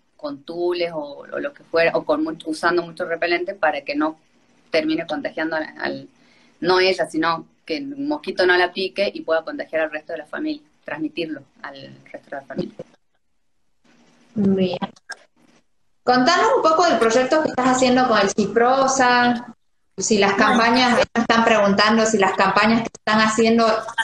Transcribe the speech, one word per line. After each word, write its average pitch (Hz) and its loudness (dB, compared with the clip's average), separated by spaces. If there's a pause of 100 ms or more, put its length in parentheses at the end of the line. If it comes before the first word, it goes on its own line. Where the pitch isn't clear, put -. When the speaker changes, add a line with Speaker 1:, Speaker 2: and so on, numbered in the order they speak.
(160)
Speaker 1:
con 143 -12
tules 175 -4
o, 143 -12
o 139 -8
lo 143 -8
que - -20
fuera, 165 2
o 165 -2
con 151 0
mucho, 160 -10
usando 170 -2
mucho 170 -8
repelente 175 -4
para 147 -2
que 143 -8
no 156 -4 (520)
termine 160 -2
contagiando 160 -6
al, - -8
al, 135 -8 (520)
no 185 2
ella, 185 0
sino 165 -2 (200)
que 160 -6
el 139 -10
mosquito 147 -4
no 180 4
la 180 2
pique 190 -4
y 165 -12
pueda 160 -2
contagiar 147 -6
al 156 -4
resto 151 -12
de 160 -10
la 147 -18
familia, 151 -8 (240)
transmitirlo 151 -8 (180)
al 135 -16 (160)
resto - -18
de 143 -12
la 135 -14
familia. - -10 (1600)
Speaker 2:
Bien. 190 0 (1200)
Contanos 339 2 (100)
un 381 0
poco 320 2
del 269 2
proyecto 254 2
que - -2
estás 254 0
haciendo 254 2
con 220 2
el 196 2
Ciprosa, 247 2 (400)
si 208 0
las 202 2
Speaker 1:
Bueno. 214 2
Speaker 2:
campañas, 240 2
me 208 0
están 226 2
preguntando 214 4
si 220 0
las 190 2
campañas 208 2
que 226 -4
están 214 0
haciendo 226 4 (360)